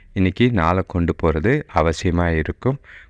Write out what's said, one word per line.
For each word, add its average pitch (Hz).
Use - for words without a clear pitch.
இன்னைக்கு 101
நாளை 90
கொண்டு 85
போறது 82
அவசியமா 82
இருக்கும். 85